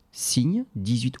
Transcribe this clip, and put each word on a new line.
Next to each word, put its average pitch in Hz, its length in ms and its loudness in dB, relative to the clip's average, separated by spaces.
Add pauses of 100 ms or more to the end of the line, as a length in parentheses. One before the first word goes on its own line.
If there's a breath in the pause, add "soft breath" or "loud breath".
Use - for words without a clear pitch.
(160)
signes, 180 500 0 (100)
dix-huit 117 440 0